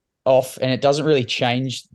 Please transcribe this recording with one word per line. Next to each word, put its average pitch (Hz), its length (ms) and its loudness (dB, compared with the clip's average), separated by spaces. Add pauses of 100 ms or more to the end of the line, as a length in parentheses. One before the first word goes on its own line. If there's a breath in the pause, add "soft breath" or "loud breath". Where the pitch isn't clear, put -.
(240)
off, 131 380 2
and 131 80 0
it 127 100 -2
doesn't 143 240 2
really 143 200 2
change. 127 600 -4 (100)